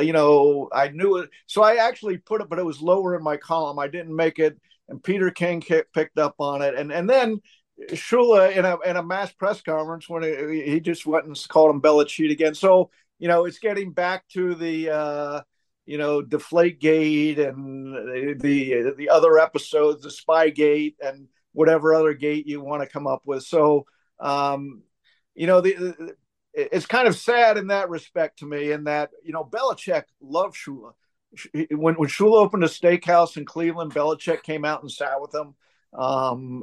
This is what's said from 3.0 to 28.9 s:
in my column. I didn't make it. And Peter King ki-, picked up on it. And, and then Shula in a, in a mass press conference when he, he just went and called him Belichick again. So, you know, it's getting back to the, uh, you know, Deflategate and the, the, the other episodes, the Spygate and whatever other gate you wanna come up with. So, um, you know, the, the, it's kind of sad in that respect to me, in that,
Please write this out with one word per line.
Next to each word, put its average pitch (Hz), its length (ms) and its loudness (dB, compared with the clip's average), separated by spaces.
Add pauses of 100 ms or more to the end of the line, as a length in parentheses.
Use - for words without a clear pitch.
in 170 80 -6
my 151 140 -4
column. 147 420 -6
I 143 80 -4
didn't 160 300 -10
make 160 220 0
it. 156 200 0 (300)
And 131 140 -16
Peter 190 280 0
King 170 300 -4
ki-, 160 240 0 (100)
picked 156 240 -4
up 147 220 0
on 143 220 -4
it. 139 120 -2
And, 147 160 -6
and 170 180 -4
then 233 320 2 (500)
Shula 202 640 4
in 185 80 2
a, 180 160 0
in 180 160 -2
a 175 80 -4
mass 185 280 -6
press 202 300 -4
conference 156 460 -6
when 165 160 -6
he, 151 380 -4
he 147 180 -2
just 165 260 -6
went 156 200 -2
and 147 220 -14
called 156 240 6
him 143 80 -2
Belichick 151 520 2
again. 156 240 0
So, 185 340 4 (300)
you 170 80 -6
know, 170 160 4
it's 175 160 -10
getting 202 320 -4
back 180 380 -4
to 180 260 -4
the, 160 340 -6
uh, 147 500 -6 (460)
you 143 100 -10
know, 147 260 -2
Deflategate 151 1160 0
and 135 560 -6
the, 127 420 -6
the, 131 600 0
the 143 140 -2
other 160 280 6
episodes, 151 640 0
the 147 60 -16
Spygate 151 920 0
and 139 280 -10 (240)
whatever 160 420 4
other 156 200 2
gate 147 340 -4
you 147 120 -8
wanna 143 280 -8
come 147 180 -10
up 135 180 -4
with. 135 200 -8
So, 151 420 2 (320)
um, 139 640 -4 (540)
you 165 100 -4
know, 180 140 6
the, 190 140 2
the, 175 420 -10 (380)
it's 143 300 -4
kind 247 240 2
of 196 80 0
sad 233 400 2
in 202 120 -6
that 196 200 -2
respect 160 520 -6
to 151 60 -14
me, 147 260 -4
in 151 120 -6
that, 147 240 -2 (160)